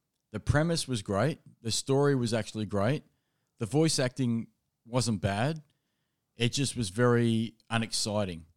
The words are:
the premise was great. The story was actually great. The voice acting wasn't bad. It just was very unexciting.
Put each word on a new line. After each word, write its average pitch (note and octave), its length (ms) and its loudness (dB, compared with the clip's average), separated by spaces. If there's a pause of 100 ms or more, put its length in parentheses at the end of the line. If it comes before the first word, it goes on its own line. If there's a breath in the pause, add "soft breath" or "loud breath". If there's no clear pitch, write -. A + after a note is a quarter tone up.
(320)
the G#2+ 80 -8
premise D#3+ 480 0
was A#2+ 140 -4
great. G#2 380 0 (240)
The A2+ 80 -6
story C#3 440 2
was A#2+ 180 0
actually A2 320 -2
great. G2+ 380 0 (560)
The A#2 60 -4
voice D3+ 340 2
acting A#2+ 480 0 (380)
wasn't A2+ 340 0
bad. A#2 420 -2 (760)
It A#2+ 160 0
just - 240 -2
was G#2+ 120 -2
very A#2 640 2 (140)
unexciting. G#2 760 -2 (100)